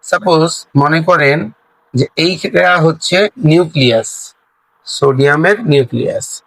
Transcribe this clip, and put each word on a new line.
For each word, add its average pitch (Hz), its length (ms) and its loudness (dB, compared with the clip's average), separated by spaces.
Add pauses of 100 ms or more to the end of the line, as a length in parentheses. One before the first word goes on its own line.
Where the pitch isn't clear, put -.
সাপোজ 165 720 -2
মনে 156 280 2
করেন 165 480 0 (420)
যে 127 120 0 (100)
এইটা 180 640 0
হচ্ছে 170 600 0
নিউক্লিয়াস, 156 1000 0 (500)
সোডিয়ামের 147 800 0
নিউক্লিয়াস। 131 800 -2